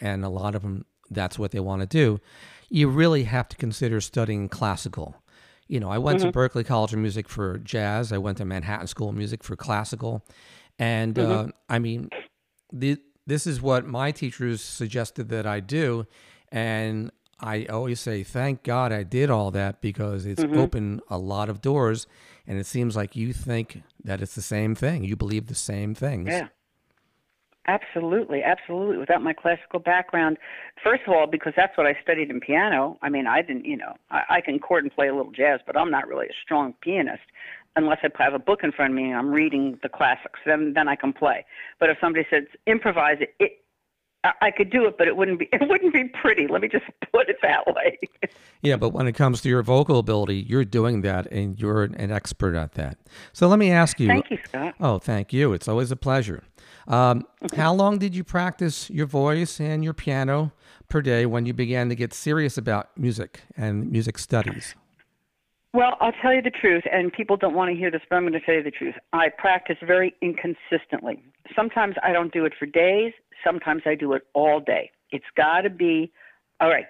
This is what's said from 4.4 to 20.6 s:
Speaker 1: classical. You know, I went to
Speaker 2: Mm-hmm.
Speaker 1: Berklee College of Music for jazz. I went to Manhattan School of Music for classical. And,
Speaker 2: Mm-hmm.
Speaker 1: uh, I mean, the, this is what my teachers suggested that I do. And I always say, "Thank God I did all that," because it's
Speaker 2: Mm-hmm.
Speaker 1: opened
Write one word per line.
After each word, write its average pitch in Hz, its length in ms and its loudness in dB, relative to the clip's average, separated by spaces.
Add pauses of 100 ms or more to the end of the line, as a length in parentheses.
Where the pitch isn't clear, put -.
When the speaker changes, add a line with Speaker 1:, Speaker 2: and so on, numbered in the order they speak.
Speaker 1:
classical. 90 680 -6 (520)
You 135 120 -4
know, 98 100 -4
I 101 80 -2
went 143 220 2
to 185 80 2
Speaker 2:
Mm-hmm. 180 100 -2 (200)
Speaker 1:
Berklee 117 80 -2
College 110 280 0
of 107 60 -2
Music 107 300 -4
for 98 300 -4
jazz. 110 520 -4
I 101 60 -2
went 98 220 -4
to 104 60 -6
Manhattan 92 420 -6
School 104 220 -6
of 107 60 -6
Music 104 280 -8
for 107 120 -10
classical. 113 680 -6 (520)
And, 113 380 -2
Speaker 2:
Mm-hmm. 113 340 0
Speaker 1:
uh, - 20 -10 (180)
I 120 100 0
mean, 117 300 -4 (640)
the, 139 240 -2 (280)
this 147 220 -4
is 131 140 -4
what 127 240 2
my 127 260 -4
teachers 120 500 -4
suggested 113 680 -6
that 110 180 -4
I 104 140 -2
do. 120 460 -2 (440)
And 110 600 -4 (300)
I 107 240 -6
always 120 340 -4
say, 104 240 -6
"Thank 127 400 -6
God 123 280 -2
I 104 120 -4
did 123 280 0
all 104 200 0
that," 98 300 -4
because 101 440 -6
it's 101 180 -2
Speaker 2:
Mm-hmm. 151 160 2
Speaker 1:
opened 107 500 -2